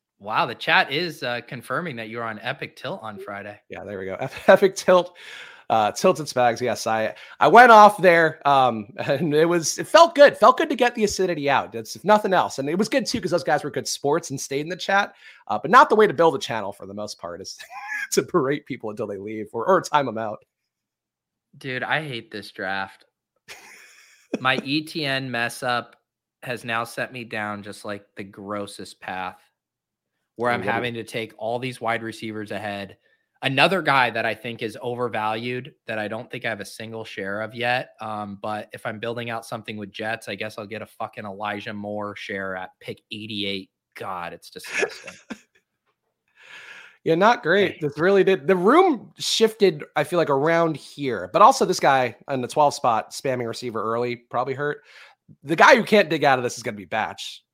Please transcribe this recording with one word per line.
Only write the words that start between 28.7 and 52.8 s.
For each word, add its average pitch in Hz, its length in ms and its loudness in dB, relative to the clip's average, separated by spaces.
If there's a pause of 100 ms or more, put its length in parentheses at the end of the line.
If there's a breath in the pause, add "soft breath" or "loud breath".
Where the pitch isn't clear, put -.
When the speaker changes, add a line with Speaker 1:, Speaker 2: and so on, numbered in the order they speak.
Speaker 1:
path 92 380 -10 (1000)
where 120 140 -2
Speaker 2:
Oh, 120 40 0
Speaker 1:
I'm 117 60 -4
Speaker 2:
what - 40 -8
do 101 40 -4
you 120 60 -2
Speaker 1:
having 117 200 -4
to 113 100 -10
take 113 340 -10
all 113 200 -6
these 127 220 -8
wide 113 220 -4
receivers 110 480 -10
ahead. 101 480 -10 (420)
Another 143 400 2
guy 139 300 2
that 113 160 -4
I 110 80 -2
think 117 280 -12
is 104 200 -8
overvalued 120 920 -6 (140)
that 110 120 -6
I 107 100 -6
don't 113 220 -10
think - 140 -12
I 117 60 -4
have 101 100 -8
a 98 60 -12
single 110 400 -14
share 101 340 -8
of 110 140 -8
yet. 123 380 -4 (100)
Um, 107 400 -10
but 107 300 -8
if - 120 -18
I'm 113 140 -8
building 117 320 -8
out 113 160 -8
something 110 320 -12
with 101 120 -12
Jets, 110 380 -8
I 104 60 -8
guess 107 240 -10
I'll 107 80 -12
get 107 160 -12
a 95 40 -14
fucking 110 380 -14
Elijah 104 480 -8
Moore 104 420 -8
share 98 400 -8
at 92 160 -10 (100)
pick - 200 -14 (100)
eighty-eight. 101 600 -8 (240)
God, 87 400 -10
it's - 160 -20
disgusting. - 640 -8 (160)
Speaker 2:
<laughs> - 80 -14 (1700 loud breath)
Yeah, 160 100 2
not 185 280 4
great. 180 320 2
Speaker 1:
Hey. - 60 -18
Speaker 2:
This 143 180 -6
really 190 260 4
did. 165 220 2
The 185 100 4
room 262 640 4
shifted, 202 640 0 (120)
I 151 80 0
feel 170 140 -2
like, 151 100 2
around 160 480 2
here. 113 560 -6
But 170 80 2
also 226 240 6
this 175 160 -2
guy 131 360 2 (120)
in 131 140 -4
the 117 60 -6
twelve 147 260 2
spot, 113 380 -2